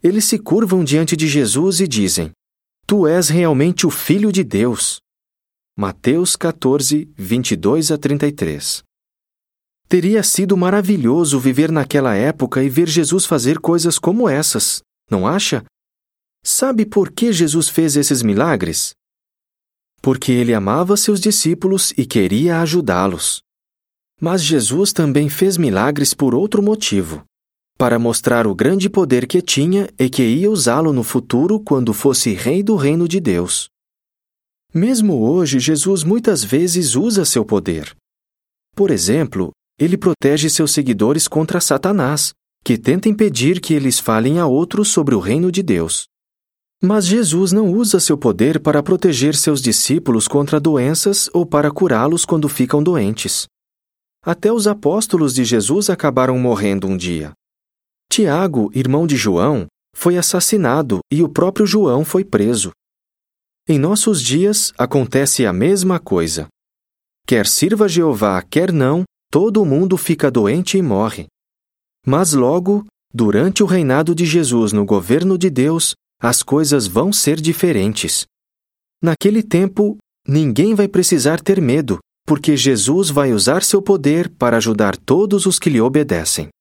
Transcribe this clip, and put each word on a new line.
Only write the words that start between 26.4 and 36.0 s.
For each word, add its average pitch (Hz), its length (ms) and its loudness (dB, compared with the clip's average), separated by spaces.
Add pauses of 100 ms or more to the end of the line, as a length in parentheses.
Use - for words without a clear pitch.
motivo. 101 640 -2 (540)
Para 117 200 2
mostrar 117 480 0
o 101 80 0
grande 185 360 0
poder 127 360 2
que 180 140 0
tinha 180 480 -2 (100)
e 131 120 0
que 131 120 -2
ia 143 280 2
usá-lo 151 420 0
no 123 100 0
futuro 131 580 0
quando 127 340 0
fosse 123 400 0
rei 170 280 -2
do 214 140 0
reino 160 320 0
de 180 120 -2
Deus. 90 480 -2 (1080)
Mesmo 202 480 2
hoje, 139 360 2
Jesus 156 460 0